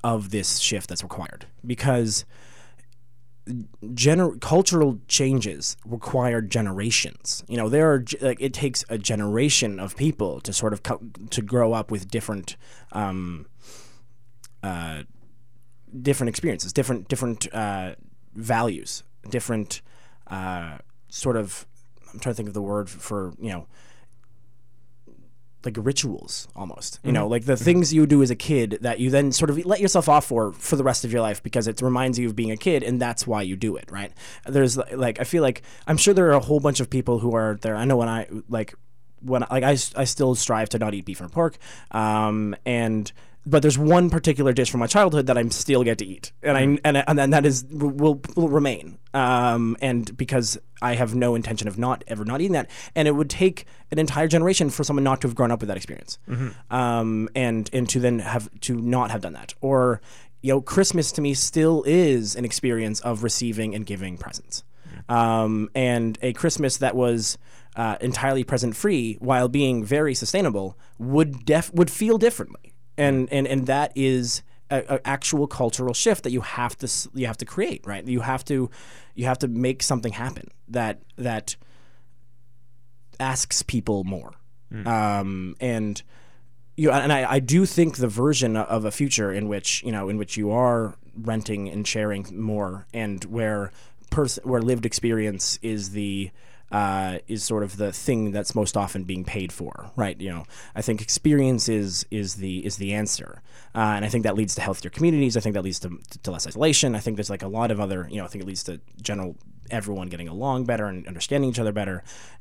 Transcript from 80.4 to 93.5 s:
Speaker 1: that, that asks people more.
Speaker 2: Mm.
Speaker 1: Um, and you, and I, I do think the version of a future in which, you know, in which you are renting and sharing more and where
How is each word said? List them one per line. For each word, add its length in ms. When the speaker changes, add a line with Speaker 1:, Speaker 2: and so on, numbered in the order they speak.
Speaker 1:
that, 340
that 380
asks 440
people 400
more. 300
Speaker 2:
Mm. 160
Speaker 1:
Um, 720
and 420
you, 140
and 200
I, 220
I 60
do 260
think 320
the 100
version 480
of 300
a 60
future 400
in 160
which, 360
you 80
know, 180
in 80
which 200
you 140
are 440
renting 540
and 180
sharing 440
more 640
and 320
where 460